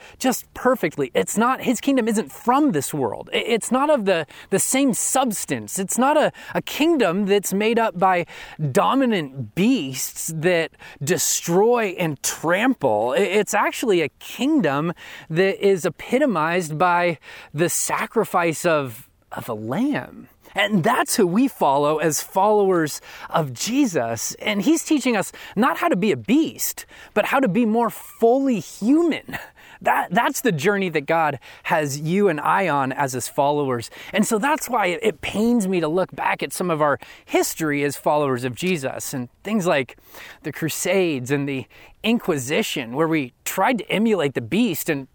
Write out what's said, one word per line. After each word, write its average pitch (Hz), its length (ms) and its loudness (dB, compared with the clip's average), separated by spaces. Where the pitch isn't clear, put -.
just - 340 -2
perfectly. - 640 0
It's 190 240 0
not, 240 240 2
his 233 180 0
kingdom 262 260 2
isn't 214 240 0
from 269 420 2
this 143 200 -2
world. 123 400 -4
I-, 214 60 -2
it's 220 340 -2
not 269 160 2
of 269 160 2
the, 170 220 2
the 196 80 2
same 269 340 2
substance. 180 840 -2
It's 190 180 -4
not 277 220 4
a, 220 140 4
a 185 60 -2
kingdom 226 640 2
that's 196 300 0
made 214 240 0
up 220 200 0
by 180 280 2
dominant 180 840 0
beasts 165 840 -2
that 165 360 0
destroy 185 960 2
and 160 240 -2
trample. 143 920 0
I-, 185 40 2
it's 202 340 0
actually 220 480 0
a 143 160 -2
kingdom 175 760 0
that 190 360 0
is 190 200 2
epitomized 170 920 0
by 175 420 2
the 160 160 0
sacrifice 175 960 -2
of, 143 420 -2
of - 160 -10
a 117 60 -6
lamb. 139 720 -4
And 202 300 0
that's 262 320 0
who 190 140 4
we 220 180 2
follow 147 520 2
as 170 260 -2
followers 190 760 2
of 151 240 -2
Jesus. 156 880 -2
And 208 200 -2
he's 311 220 2
teaching 262 340 0
us 180 140 -2
not 277 220 2
how 349 100 -2
to 302 80 2
be 196 160 2
a 139 60 0
beast, 196 680 -2
but 208 120 2
how 269 120 0
to 269 80 4
be 214 180 2
more 220 240 2
fully 247 720 2
human. 277 800 0
That, - 300 0
that's 254 300 0
the 233 100 2
journey 190 380 0
that 151 180 -2
God 160 320 0
has 147 380 -2
you 185 280 2
and 151 120 0
I 170 280 2
on 139 220 0
as 135 220 -2
his 123 160 -4
followers. 139 640 0
And 202 140 2
so 220 120 0
that's 285 300 -2
why 226 180 0
it, 175 160 -2
it - 180 -2
pains 220 480 0
me 190 120 0
to 156 80 0
look 180 260 -2
back - 280 -2
at 147 100 -6
some 180 160 -4
of 156 140 0
our 143 160 2
history 151 600 0
as 143 120 -2
followers 143 460 0
of 127 140 -4
Jesus 160 580 -4
and 123 140 -6
things 196 240 0
like 143 300 0
the 147 100 -8
Crusades 170 800 -2
and 143 180 0
the 131 180 -6
Inquisition, 156 920 -2
where 160 140 0
we 151 260 -2
tried 214 340 0
to - 120 -10
emulate 185 440 2
the 139 60 -2
beast 165 480 0
and 139 260 -2